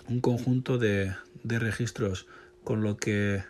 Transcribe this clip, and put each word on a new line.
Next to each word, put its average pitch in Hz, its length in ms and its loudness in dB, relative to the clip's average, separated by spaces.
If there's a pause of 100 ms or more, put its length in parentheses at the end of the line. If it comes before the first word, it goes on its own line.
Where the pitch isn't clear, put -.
un 123 140 0
conjunto 127 560 2
de, 98 380 2 (280)
de 117 160 0
registros 113 680 -2 (360)
con 107 200 0
lo 104 140 0
que 101 520 0